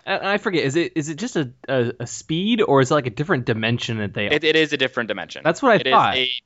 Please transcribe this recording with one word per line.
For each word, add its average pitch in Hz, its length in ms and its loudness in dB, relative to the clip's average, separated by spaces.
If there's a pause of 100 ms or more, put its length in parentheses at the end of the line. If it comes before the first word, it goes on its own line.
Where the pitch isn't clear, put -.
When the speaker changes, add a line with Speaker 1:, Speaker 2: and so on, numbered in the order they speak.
Speaker 1:
And 185 200 -4
I 202 120 0
forget, 185 260 -2
is 135 120 0
it, 160 200 0
is 156 140 -4
it 160 80 -6
just 226 180 -6
a, 139 160 -2 (160)
a, 127 320 0
a 123 80 -10
speed, 202 560 -2
or 135 180 4
is 135 80 2
it, 156 60 2
like, 147 100 2
a 123 60 -6
different 147 340 -2
dimension 113 540 -2
that 101 160 -4
they 104 120 -2
Speaker 2:
It, 151 160 0
it 156 120 4
is 156 180 2
a 147 40 0
different 123 320 -2
dimension. 92 340 -8
Speaker 1:
That's 165 180 0
what 269 120 6
I - 20 6
Speaker 2:
It 175 120 2
is 131 60 2
Speaker 1:
thought. 127 220 4
Speaker 2:
a 127 160 0 (140)